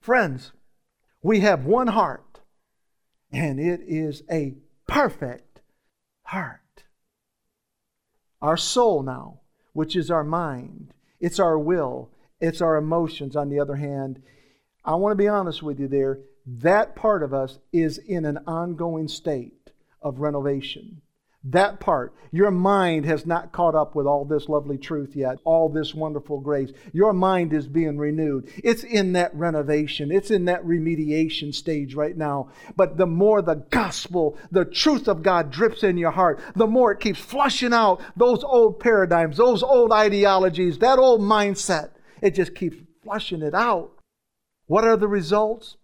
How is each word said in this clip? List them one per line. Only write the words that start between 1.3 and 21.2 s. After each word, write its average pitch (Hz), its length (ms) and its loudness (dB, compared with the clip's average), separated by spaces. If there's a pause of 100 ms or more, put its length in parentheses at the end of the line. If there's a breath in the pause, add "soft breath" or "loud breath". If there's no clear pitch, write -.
have 175 260 2
one 240 220 2
heart, 190 520 -4 (880)
and 139 300 -4
it 170 260 -4
is 156 440 -6
a 147 240 -4 (320)
perfect 151 760 -4 (640)
heart. - 640 -12 (1600)
Our 160 160 0
soul 208 460 0
now, 127 380 -12 (340)
which 156 200 -4
is 165 160 -2
our 160 140 0
mind, 147 680 -8 (260)
it's 175 180 -4
our 165 200 4
will, 147 520 -4 (300)
it's 165 220 -2
our 160 140 2
emotions, 156 600 -2
on 143 140 -4
the 143 100 -2
other 143 160 -4
hand, 135 460 -8 (600 soft breath)
I 160 120 -2
want 202 180 0
to 202 100 0
be 202 60 4
honest 190 340 -2
with 143 160 -6
you 139 100 -6
there, 135 320 0 (260 loud breath)
that 156 500 0
part 208 260 0
of 135 120 -6
us 135 240 -6 (120)
is 160 280 0
in 175 260 -6
an 147 220 -4
ongoing 165 600 -6
state - 640 -8 (280)
of 135 200 -8
renovation. 143 840 -6 (400)